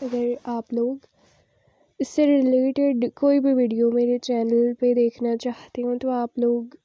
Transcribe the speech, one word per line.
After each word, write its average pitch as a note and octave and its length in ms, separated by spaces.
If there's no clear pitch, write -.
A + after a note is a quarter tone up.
अगर A#3+ 480
आप A#3 220
लोग A#3+ 340
इससे D4+ 260
related C4 840
कोई C#4+ 200
भी C4+ 140
video A#3 360
मेरे A#3+ 280
channel A#3+ 600
पे B3 140
देखना A#3 420
चाहते - 460
हो, B3 140
तो C4 140
आप A#3+ 280
लोग A#3+ 460